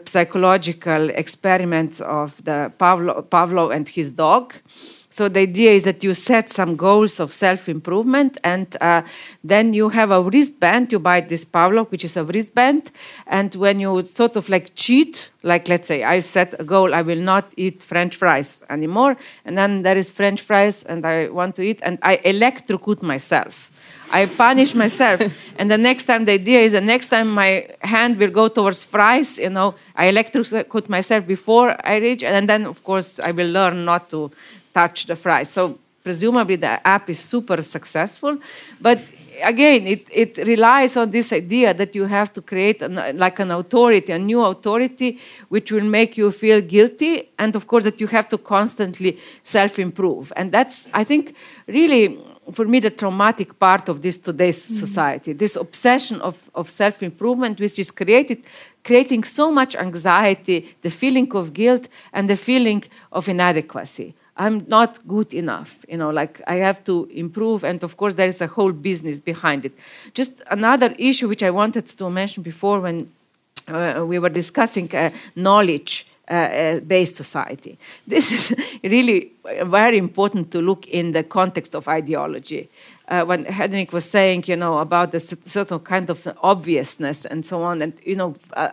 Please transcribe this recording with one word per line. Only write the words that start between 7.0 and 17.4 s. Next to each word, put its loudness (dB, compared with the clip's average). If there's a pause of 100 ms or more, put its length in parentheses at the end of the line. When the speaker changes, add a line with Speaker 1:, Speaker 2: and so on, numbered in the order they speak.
Speaker 1:
of -6
self-improvement, 0
and, -4
uh, 4 (420)
then 2
you 2
have 2
a 4
wristband. 2
You 2
buy 2
this -6
Pavlov, 2
which -8
is -8
a -2
wristband, 0 (360)
and -2
when 2
you -2
sort -2
of, -6
like, -2
cheat, 0 (120)
like, 0
let's 0
say, -2
I 2
set -2
a -10
goal, 2
I 2
will -2 (100)
not 0